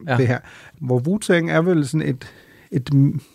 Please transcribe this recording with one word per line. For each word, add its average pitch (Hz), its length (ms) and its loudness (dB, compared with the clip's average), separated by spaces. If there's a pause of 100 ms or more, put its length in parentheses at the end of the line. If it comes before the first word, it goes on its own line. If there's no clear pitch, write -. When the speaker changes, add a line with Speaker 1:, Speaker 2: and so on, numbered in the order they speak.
Speaker 1:
Ja. 127 100 0
Speaker 2:
det 123 120 2
her. 123 100 0 (420)
Hvor 127 200 0
Wu-Tang 170 500 0
er 160 120 2
vel 165 260 2
sådan 147 200 -2
et, - 240 -8 (400)
et 131 220 -4
m-, 139 240 4 (160)